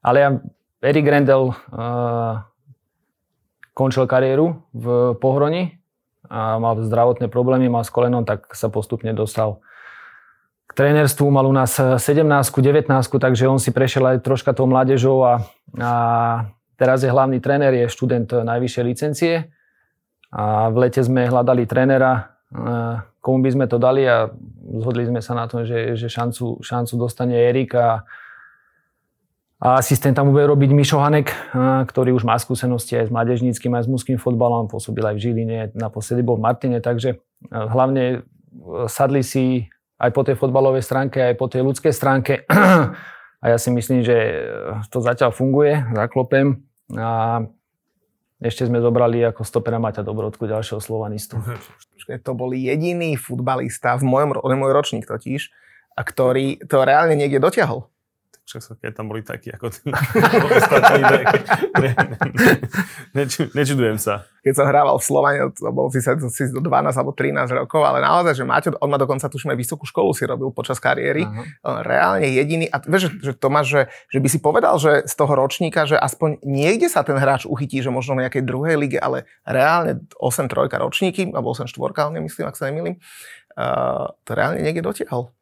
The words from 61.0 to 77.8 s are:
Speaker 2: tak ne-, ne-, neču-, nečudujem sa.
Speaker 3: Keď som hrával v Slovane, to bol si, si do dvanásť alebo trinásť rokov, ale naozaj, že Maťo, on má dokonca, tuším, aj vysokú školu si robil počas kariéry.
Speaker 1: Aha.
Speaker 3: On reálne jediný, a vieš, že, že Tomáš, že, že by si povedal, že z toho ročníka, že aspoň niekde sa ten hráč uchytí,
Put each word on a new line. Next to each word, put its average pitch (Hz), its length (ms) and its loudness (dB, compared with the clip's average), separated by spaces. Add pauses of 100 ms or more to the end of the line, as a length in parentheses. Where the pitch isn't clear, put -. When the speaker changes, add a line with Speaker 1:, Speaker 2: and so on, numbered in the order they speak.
Speaker 2:
tak - 200 4 (520)
ne-, 131 200 2 (360)
ne-, 220 260 4 (560)
neču-, 139 380 -2
nečudujem 131 480 0
sa. 101 240 -4 (160)
Speaker 3:
Keď 135 140 0
som 139 100 4
hrával 143 320 4
v 127 80 -4
Slovane, 143 340 2 (140)
to - 160 -8
bol 131 240 -2
si, 131 80 0
si 131 480 -2
do 131 160 -6
dvanásť 139 320 0
alebo 135 160 -4
trinásť 135 420 -2
rokov, 131 300 0
ale 131 160 2
naozaj, 160 320 2
že 127 160 -4
Maťo, 147 260 0
on 147 140 -4
má 143 80 0
dokonca, 139 320 -2
tuším, 139 240 -6
aj 123 60 -4
vysokú 135 260 -8
školu 170 320 0
si - 80 -4
robil 131 240 -6
počas 123 320 -6
kariéry. 139 480 0
Speaker 1:
Aha. 107 140 -10 (180)
Speaker 3:
On 131 240 -6
reálne 170 400 2
jediný, 147 420 0
a - 140 -6
vieš, 185 320 0
že, - 100 -14
že 135 140 -6
Tomáš, 143 320 0
že, 139 140 2 (260)
že - 80 -4
by 135 140 0
si 156 100 -2
povedal, 160 400 2
že 147 240 4
z - 80 -10
toho 147 220 0
ročníka, 151 500 0
že 147 160 2
aspoň 151 400 -2
niekde 156 480 0
sa 156 160 0
ten 139 160 0
hráč 135 240 0
uchytí, 131 400 -6